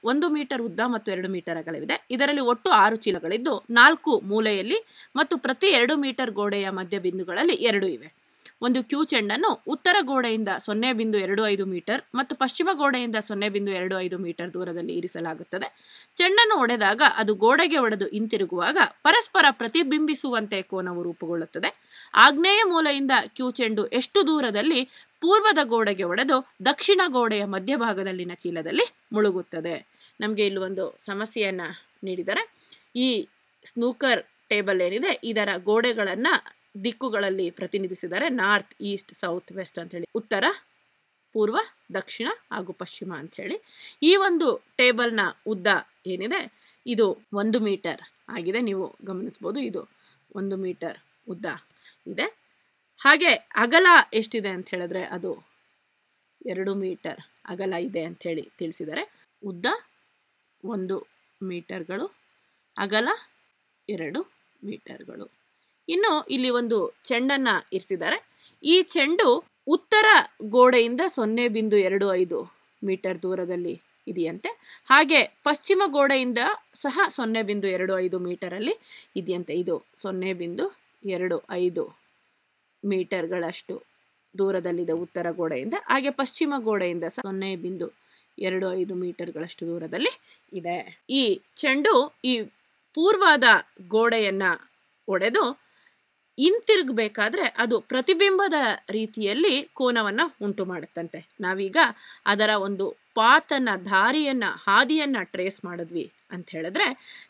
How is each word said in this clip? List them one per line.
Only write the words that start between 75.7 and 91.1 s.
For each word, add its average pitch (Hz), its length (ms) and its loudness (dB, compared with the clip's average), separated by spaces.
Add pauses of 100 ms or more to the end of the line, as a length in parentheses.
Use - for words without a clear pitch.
ಗೋಡೆಯಿಂದ 262 420 2 (460)
ಸಹ 285 160 -4 (160)
ಸೊನ್ನೆ 226 340 -2
ಬಿಂದು 202 180 -2
ಎರಡು 185 380 0
ಐದು 180 140 -2
ಮೀಟರಲ್ಲಿ 180 560 -6 (400)
ಇದೆಯಂತೆ. 175 380 -6 (100)
ಇದು 175 120 -2 (260)
ಸೊನ್ನೆ 190 320 -6
ಬಿಂದು 175 340 -6 (480)
ಎರಡು 175 220 -2 (140)
ಐದು 180 320 -2 (1080)
ಮೀಟರ್ಗಳಷ್ಟು 180 840 -6 (640)
ದೂರದಲ್ಲಿದೆ 175 540 -2
ಉತ್ತರ 170 400 -4
ಗೋಡೆಯಿಂದ. 160 420 -4 (180)
ಹಾಗೆ 269 180 2
ಪಶ್ಚಿಮ 285 440 -2 (140)
ಗೋಡೆಯಿಂದ 180 360 -2
ಸಹ 175 180 -8
ಸೊನ್ನೆ 190 340 -6
ಬಿಂದು 170 320 -8 (600)
ಎರಡು 185 260 -4
ಐದು 185 220 -4
ಮೀಟರ್ಗಳಷ್ಟು 175 720 -10
ದೂರದಲ್ಲಿ 170 460 -6 (400)
ಇದೆ. 175 240 -6 (320)
ಈ 247 320 2 (140)